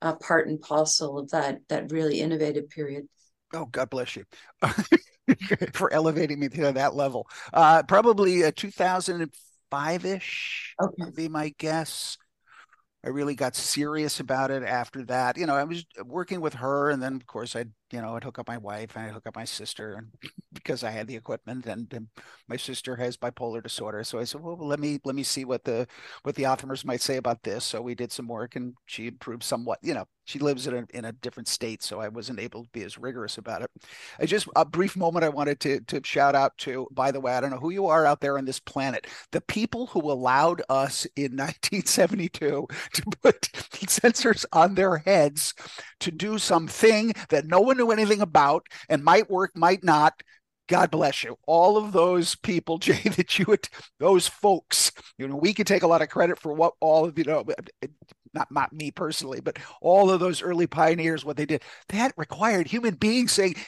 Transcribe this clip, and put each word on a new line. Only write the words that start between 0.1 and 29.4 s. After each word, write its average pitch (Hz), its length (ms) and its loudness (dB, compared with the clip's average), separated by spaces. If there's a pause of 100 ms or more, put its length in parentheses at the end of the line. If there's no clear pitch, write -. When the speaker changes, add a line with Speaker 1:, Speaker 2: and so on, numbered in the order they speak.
Speaker 1:
part - 320 2
and 156 100 -6
parcel 151 600 0
of 139 140 -10
that, 143 260 -2 (100)
that - 240 -6
really 156 260 0
innovative 151 520 -2
period. 143 360 -10 (460)
Speaker 2:
Oh, 160 140 -8
God 123 240 -6
bless 127 260 -6
you 95 80 -16 (380)
<laughs> - 100 0 (1000)
for - 180 0
elevating 156 480 0
me 143 80 -2
to 143 240 0
that 135 220 0
level. 127 340 -4 (240)
Uh, 160 300 8
probably, 196 600 4
uh, 156 120 4
two 196 140 -10
thousand 185 500 -2
and 165 140 -6 (360)
five-ish 180 1120 -6
Speaker 1:
Okay. 185 220 -4
Speaker 2:
would - 100 -16
be 160 140 -6
my 151 300 -6
guess. - 580 -6 (880)
I - 40 -8
really 143 260 -4
got 127 220 -4
serious 151 640 -4
about 135 320 -2
it 135 100 -4
after 123 440 -6
that. 127 300 -2
You 170 100 -4
know, 143 100 2
I 143 80 0
was 165 200 -10 (200)
working 170 360 -8
with 151 140 -4
her, 139 360 0
and 135 120 -2
then, 131 140 -6
of 123 100 -14
course, 117 300 -10
I'd, 120 160 -8 (180)
you 123 100 -10
know, 113 140 -10
I'd 117 80 -8
hook 123 160 -14
up 120 80 -12
my 120 120 -10
wife 107 360 -12
and 113 100 -10
I'd 107 80 -12
hook 107 140 -16
up 110 80 -14
my 113 100 -12
sister, 107 500 -12
and 110 120 -16 (160)
<laughs> - 320 -20
because 131 300 -8
I 110 60 -4
had 110 180 -10
the 127 80 -12
equipment, 113 500 -10
and, 113 260 -10
and 113 140 -14 (400)
my 120 100 -10
sister 127 380 -10
has 123 220 -4
bipolar 120 460 -8
disorder. 107 420 -8
So 113 160 -8
I 120 40 -4
said, 143 160 -10
"Well, 170 160 -12
let 147 220 -4
me, 147 260 -4
let 135 120 -6
me 139 80 -6
see 135 200 -6
what 123 200 -6
the, 120 240 -2 (340)
what 143 140 -6
the 139 80 -4
Optimers 131 400 -2
might 123 160 -4
say 135 160 -2
about 117 260 -4
this." 110 220 -8
So 113 180 -6
we 120 140 -8
did 120 160 -8
some 123 160 -10
work, 117 260 -10
and 123 200 -10 (120)
she 113 220 -12
improved 117 340 -14